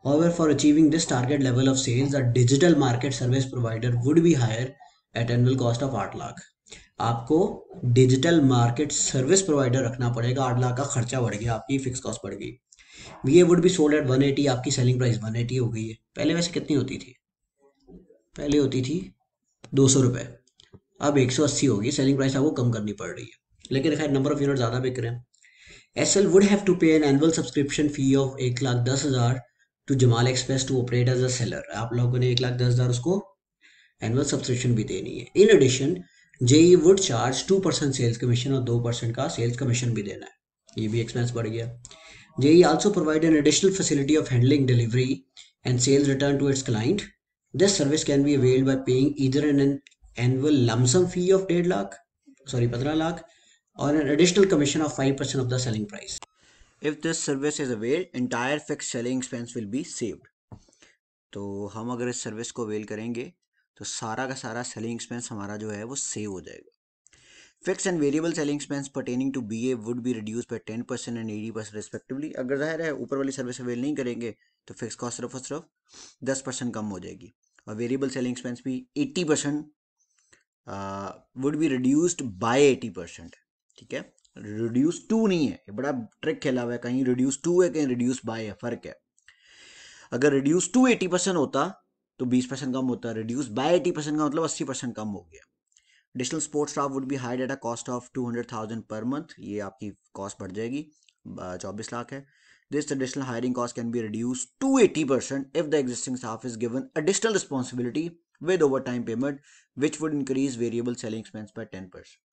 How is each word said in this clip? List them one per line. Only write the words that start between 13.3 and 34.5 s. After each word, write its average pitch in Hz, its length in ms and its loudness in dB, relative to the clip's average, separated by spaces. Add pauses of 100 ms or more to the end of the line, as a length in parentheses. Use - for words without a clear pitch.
would 170 200 6
be 180 100 8
sold 151 200 4
at 139 160 2
one 135 140 4
eighty, 139 240 2
आपकी 127 220 0
सेलिंग 127 280 2
प्राइस 113 240 2
वन 107 140 -4
एटी 120 200 -2
हो 117 120 0
गई 110 180 -6
है। 110 80 -10 (220)
पहले 160 180 0
वैसे 170 180 0
कितनी 143 240 -2
होती - 220 -2
थी? - 160 -18 (1200)
पहले 147 220 0
होती 131 240 0
थी 139 160 -2 (760)
दो 135 140 6
सौ 135 140 4
रुपये, 120 240 0 (720)
अब 143 180 2
एक 123 140 2
सौ 156 120 2
अस्सी 139 220 0
हो 107 120 2
गई, 113 120 -2
सेलिंग 139 260 2
प्राइस 135 200 0
आपको 139 140 2 (100)
कम 120 120 2
करनी 104 200 -4
पड़ - 160 -8
रही - 160 -12
है, - 480 -16
लेकिन 147 240 0
खैर 147 200 -2
number 139 180 2
of 139 80 -2
unit 139 140 2
ज़्यादा 120 240 0
बिक 127 180 -2
रहे 117 120 -4
हैं। 120 160 -10 (680)
एसएल 175 380 4
would 202 160 10
have 196 180 2
to 175 160 4
pay 156 140 6
an 151 120 4
annual 151 300 4
subscription 147 560 0
fee 135 160 2 (120)
of 131 160 -6
एक 123 220 -2
लाख 123 260 0
दस 135 180 0
हज़ार 123 340 2 (480)
to 127 160 2
Jamal 120 300 4
Express - 360 -2
to 131 140 2
operate 123 320 2
as 127 140 2
a 123 100 -2
seller। 87 240 -4 (120)
आप 117 180 -4
लोगों 123 240 2
ने 127 120 2
एक 123 100 2
लाख 123 200 -2
दस 123 120 4
हज़ार 123 180 2
उसको 165 300 0 (800)
एनुअल 120 260 0
सब्सक्रिप्शन 123 480 0